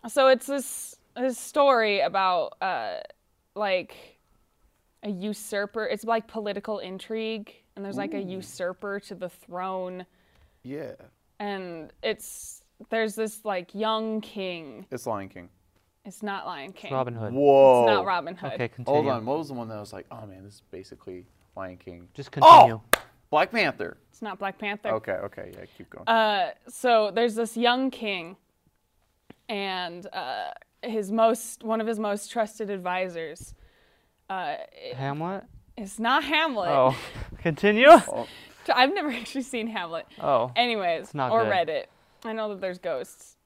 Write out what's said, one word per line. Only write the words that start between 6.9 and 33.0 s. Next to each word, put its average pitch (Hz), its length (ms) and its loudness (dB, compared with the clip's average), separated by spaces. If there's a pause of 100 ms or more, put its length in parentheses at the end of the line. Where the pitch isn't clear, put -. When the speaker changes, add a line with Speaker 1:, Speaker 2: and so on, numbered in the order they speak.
Speaker 1:
and 196 100 -12
there's, 202 120 -8
like, - 180 -6
a - 20 -4
Speaker 2:
Ooh. 202 100 -6
Speaker 1:
usurper 185 720 -8
to - 140 -16
the 180 140 -10
throne. 185 760 -10 (580)
Speaker 2:
Yeah. 135 300 -12 (460)
Speaker 1:
And 185 600 -10
it's, - 640 -8 (260)
there's 220 240 -2
this, 220 320 -8
like, 185 300 -6
young 220 460 -2
king. 170 680 -12
Speaker 2:
It's 127 160 -10
Lion 101 240 -6
King. 90 200 -20 (540)
Speaker 1:
It's 202 200 -16
not 196 240 -8
Lion 143 260 -12
King. - 200 -14
Speaker 3:
Robin 123 200 -4
Hood. 110 180 -6
Speaker 2:
Whoa. 135 520 10
Speaker 1:
It's 117 80 8
not 95 140 2
Robin 175 300 -2
Hood. - 180 -10
Speaker 3:
Okay, 117 160 -4
continue. 139 340 0
Speaker 2:
Hold 135 100 0
on. 113 100 -4
What 135 140 -2
was 147 120 -8
the 139 40 -12
one 120 140 -10
that 110 120 -10
was 101 140 -14
like, 95 160 -16
"Oh 113 160 -16
man, 95 180 -20
this 101 120 -20
is - 160 -20
basically 92 560 -16 (280)
Lion 92 220 -12
King"? 87 380 -18
Speaker 3:
Just 139 160 -14
continue. 127 500 10 (140)
Speaker 2:
Oh! - 40 -14 (300)
Black 165 220 2
Panther. 156 460 -2 (120)
Speaker 1:
It's - 140 -18
not 202 160 -10
Black 98 180 -8
Panther. 104 320 -8
Speaker 2:
Okay, 110 220 -4
okay, 101 420 -8
yeah, 95 120 -18 (120)
keep - 140 -20
going. - 160 -10
Speaker 1:
Uh, 214 460 0 (140)
so 226 440 2
there's 226 240 0
this 220 200 -4
young 247 360 2
king, 190 440 -8 (1120)
and, 185 640 -8
uh, 123 380 -8 (320)
his 214 300 -4
most, 226 520 0
one 226 160 -2
of 214 60 -4
his 220 140 -4
most 208 320 -6
trusted 214 400 -6
advisors. 180 840 -8 (760)